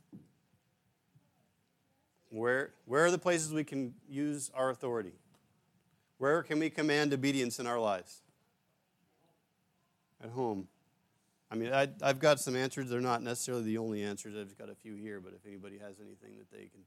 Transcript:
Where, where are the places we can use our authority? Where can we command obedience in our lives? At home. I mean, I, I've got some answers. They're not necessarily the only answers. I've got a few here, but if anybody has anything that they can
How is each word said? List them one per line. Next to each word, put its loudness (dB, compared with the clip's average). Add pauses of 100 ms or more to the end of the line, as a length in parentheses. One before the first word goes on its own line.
(2250)
Where, 0 (120)
where 4
are 6
the 2
places 2
we 0
can -4 (120)
use -4
our 2
authority? -4 (1040)
Where 4
can 0
we 2
command 4
obedience 2
in -4
our 0
lives? 0 (2000)
At -10
home. -2 (840)
I -6
mean, -2
I, 4 (140)
I've 4
got 6
some -2
answers. -2
They're 0
not 2
necessarily -2
the -2
only -4
answers. -6
I've -12
got -14
a -14
few -16
here, -10
but -16
if -20
anybody -14
has -16
anything -20
that -20
they -18
can -20